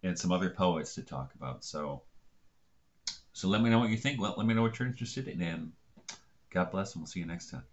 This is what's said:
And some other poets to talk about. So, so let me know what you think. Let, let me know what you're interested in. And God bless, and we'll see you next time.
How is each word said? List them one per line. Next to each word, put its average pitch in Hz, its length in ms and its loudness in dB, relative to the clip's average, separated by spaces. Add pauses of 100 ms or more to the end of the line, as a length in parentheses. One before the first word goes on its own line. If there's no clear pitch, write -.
And 90 160 0
some 90 140 0
other 90 180 2
poets 85 460 2
to - 60 -8
talk 67 320 -8
about. 65 300 -10
So, 71 380 -6 (1300)
so - 160 -2
let 107 140 6
me 117 80 6
know 113 80 10
what 117 120 6
you 110 60 4
think. 139 240 0
Let, 101 160 0
let 113 100 0
me 113 80 6
know 113 80 6
what 113 160 2
you're 127 100 0
interested 127 400 -6
in. - 120 -6
And 82 320 -4 (760)
God 90 200 2
bless, 98 240 -2
and 82 80 -8
we'll 80 60 -10
see 90 120 -6
you 85 60 -4
next 85 240 -8
time. 65 120 -10 (100)